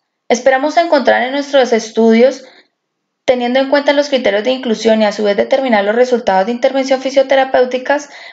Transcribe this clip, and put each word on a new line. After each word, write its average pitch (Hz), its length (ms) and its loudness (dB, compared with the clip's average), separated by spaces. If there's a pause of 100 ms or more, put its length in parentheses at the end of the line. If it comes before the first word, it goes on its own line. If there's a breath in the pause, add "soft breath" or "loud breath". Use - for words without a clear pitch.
(300)
Esperamos 269 480 0
encontrar 269 460 2
en 262 100 -6
nuestros 277 400 0
estudios, 226 720 2 (800 loud breath)
teniendo 247 340 0
en 269 100 -2
cuenta 285 220 0
los 285 160 0
criterios 220 380 -2
de 254 60 0
inclusión 220 500 -2
y 214 40 2
a 202 60 0
su 208 140 -4
vez 202 100 0
determinar 233 480 0
los 208 120 0
resultados 233 500 0
de 240 80 -4
intervención 262 480 -2
fisioterapéuticas 262 1080 0 (240 loud breath)